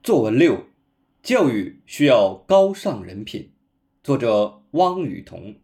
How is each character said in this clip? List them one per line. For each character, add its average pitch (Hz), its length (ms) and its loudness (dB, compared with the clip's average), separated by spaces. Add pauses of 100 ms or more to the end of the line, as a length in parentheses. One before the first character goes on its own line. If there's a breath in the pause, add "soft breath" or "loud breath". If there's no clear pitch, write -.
作 165 200 2
文 110 160 0
六， 143 280 2 (560)
教 226 260 2
育 104 380 -6
需 - 180 -2
要 107 300 4 (120)
高 196 280 4
尚 131 300 -8
人 95 200 -14
品。 - 280 -14 (500)
作 135 160 -2
者 107 440 -2 (100)
汪 180 300 0
雨 104 200 -10
桐。 92 420 -18